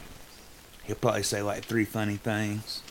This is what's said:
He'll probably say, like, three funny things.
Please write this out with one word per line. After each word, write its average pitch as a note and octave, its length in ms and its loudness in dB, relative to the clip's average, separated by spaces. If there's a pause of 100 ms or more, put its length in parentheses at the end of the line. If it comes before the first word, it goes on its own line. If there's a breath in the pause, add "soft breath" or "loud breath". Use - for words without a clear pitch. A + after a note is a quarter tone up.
(840)
He'll G#2 120 -2
probably G#2+ 280 4
say, G2+ 180 2
like, G#2 240 0
three A2 200 4
funny G#2 320 2
things. G#2+ 720 0